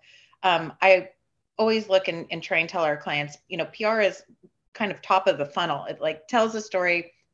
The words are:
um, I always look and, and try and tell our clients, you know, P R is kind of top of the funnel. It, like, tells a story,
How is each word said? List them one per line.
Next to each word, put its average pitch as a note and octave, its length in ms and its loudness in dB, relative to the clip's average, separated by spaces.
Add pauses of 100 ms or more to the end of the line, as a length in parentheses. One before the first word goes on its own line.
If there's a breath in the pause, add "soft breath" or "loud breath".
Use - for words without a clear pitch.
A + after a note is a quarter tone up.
(440 soft breath)
um, E3 360 0
I F#3 280 6 (500)
always A3 300 0
look F#3+ 180 4
and, E3 240 -6
and E3 120 -8
try F3 160 -2
and E3 100 0
tell F3 160 -2
our D3 120 2
clients, D3 420 -6 (100)
you F3+ 80 -10
know, D#3+ 80 -4
P G#3+ 200 -8
R A3 160 0
is F#3+ 220 0 (520)
kind G3+ 180 -4
of - 100 -16
top F#3+ 240 2
of E3 120 2
the C#3+ 80 -4
funnel. D#3+ 400 -4
It, D3+ 140 -10
like, D#3 280 -6
tells A3+ 260 2
a A3 60 -6
story, F3 520 -2 (220)